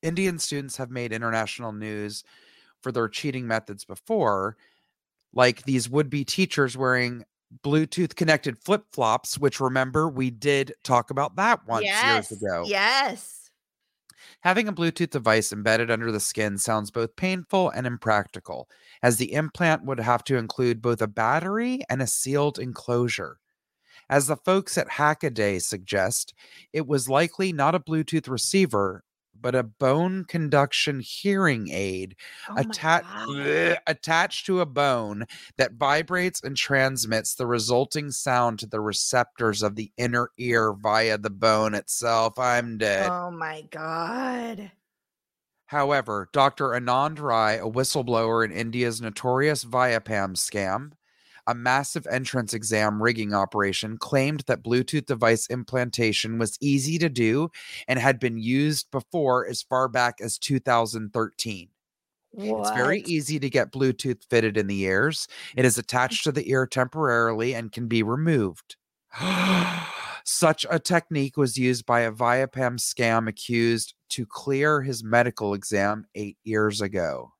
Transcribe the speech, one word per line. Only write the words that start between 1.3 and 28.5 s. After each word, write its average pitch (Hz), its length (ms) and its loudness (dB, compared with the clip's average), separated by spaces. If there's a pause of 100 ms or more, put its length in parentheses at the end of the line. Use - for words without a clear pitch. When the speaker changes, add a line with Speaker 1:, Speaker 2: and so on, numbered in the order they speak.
Speaker 1:
news 104 520 -8 (580)
for 131 100 -6
their 117 180 0
cheating 127 380 -6
methods 110 380 -4
before, 107 720 -2 (760)
like 123 300 4
these 127 260 0
would-be 139 360 0
teachers 139 520 0
wearing 123 460 0 (400)
Bluetooth-connected 156 1000 0
flip-flops, 131 760 0
which, 139 200 0
remember, 131 500 0
we 131 200 -2
did 135 440 0 (100)
talk 120 260 2
about 139 280 -2
that 220 280 2
once 113 180 0
years 196 100 -2
Speaker 2:
Yes. 254 380 2
Speaker 1:
ago. 180 360 -2
Speaker 2:
Yes. 233 840 -2 (920)
Speaker 1:
Having 196 260 2
a 208 60 -4
Bluetooth 165 360 0
device 110 420 2
embedded 113 380 2
under 117 220 0
the 107 80 0
skin 104 380 -2
sounds 107 340 -2
both 113 240 -4
painful 185 540 0
and 127 180 -6
impractical, 104 840 -2 (320)
as 120 160 6
the 110 160 -2
implant 156 520 0
would 131 140 -4
have 117 260 2
to 139 120 0
include 117 440 0
both 120 200 0
a 110 60 0
battery 175 840 0
and 127 120 -2
a 127 60 -2
sealed 143 520 0
enclosure. 120 800 -4 (680)
As 139 180 4
the 147 100 0
folks 190 400 0
at - 120 -2
Hackaday 113 720 0
suggest, 95 720 -2 (400)
it 156 140 -2
was 131 220 0
likely 170 440 2
not 151 220 2
a 180 40 2
Bluetooth 156 500 -2
receiver, 110 760 2 (360)